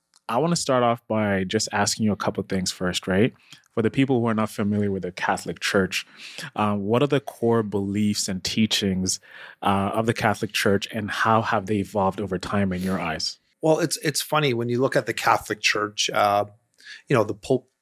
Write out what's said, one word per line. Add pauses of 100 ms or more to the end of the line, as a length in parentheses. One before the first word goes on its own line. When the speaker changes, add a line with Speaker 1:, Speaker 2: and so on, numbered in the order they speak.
(280)
Speaker 1:
I
wanna
start
off
by
just
asking
you
a
couple
of
things
first,
right? (400)
For
the
people
who
are
not
familiar
with
the
Catholic
Church, (500)
uh,
what
are
the
core
beliefs
and
teachings, (400)
uh,
of
the
Catholic
Church,
and
how
have
they
evolved
over
time
in
your
eyes? (220)
Speaker 2:
Well,
it's,
it's
funny
when
you
look
at
the
Catholic
Church,
uh, (640)
you
know,
the
Pope (140)